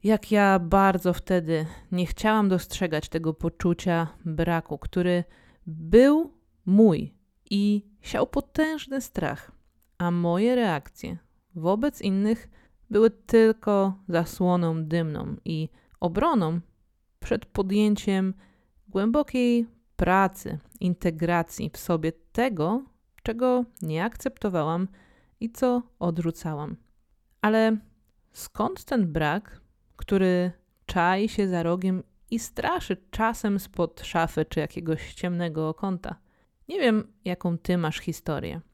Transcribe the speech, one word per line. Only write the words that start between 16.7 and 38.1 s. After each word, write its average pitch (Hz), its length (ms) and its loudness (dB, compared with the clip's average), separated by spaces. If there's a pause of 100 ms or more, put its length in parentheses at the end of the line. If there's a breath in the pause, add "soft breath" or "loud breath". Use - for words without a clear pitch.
przed - 260 -4
podjęciem 196 880 0 (540 soft breath)
głębokiej 240 800 0 (280)
pracy, 185 640 0 (200)
integracji 170 920 -2
w - 40 -16
sobie 160 340 -2 (200)
tego, 233 540 -2 (380)
czego 247 420 0 (160)
nie 160 220 -2
akceptowałam 185 840 -2 (520 soft breath)
i 233 120 -6
co 247 320 0 (160)
odrzucałam. 165 760 -4 (680)
Ale 220 360 2 (540)
skąd - 540 -8
ten 196 280 -2
brak, 156 480 -4 (340)
który 180 560 0 (340)
czai 185 440 0
się 202 180 -2
za 175 160 -2
rogiem 185 400 -2 (280)
i 233 80 -2
straszy - 580 -4 (140)
czasem 220 480 -2
spod - 440 -6
szafy 160 420 -2
czy - 140 -4
jakiegoś 160 540 -6
ciemnego 165 600 -4
kąta? 185 420 -6 (520)
Nie 359 120 -6
wiem, 226 340 0 (120)
jaką 175 320 -2
ty 180 200 0
masz 160 200 -2
historię 156 640 -6 (120)